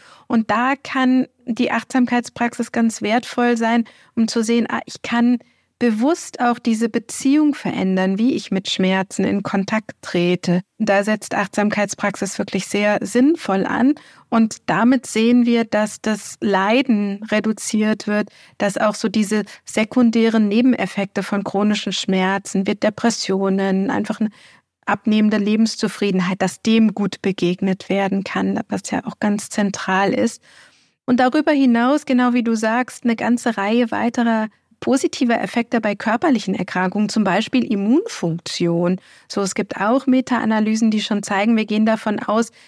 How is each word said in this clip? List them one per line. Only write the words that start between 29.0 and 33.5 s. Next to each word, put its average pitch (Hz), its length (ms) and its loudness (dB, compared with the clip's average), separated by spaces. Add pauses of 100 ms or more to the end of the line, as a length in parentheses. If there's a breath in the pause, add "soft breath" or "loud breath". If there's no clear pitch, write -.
auch - 160 -10
ganz 208 280 -2
zentral 196 640 -2
ist. 214 300 -2 (640 soft breath)
Und 247 160 2
darüber 302 320 2
hinaus, 262 520 2
genau 247 280 2
wie 240 100 2
du 226 120 0
sagst, 226 500 -2
eine 233 100 2
ganze 233 400 0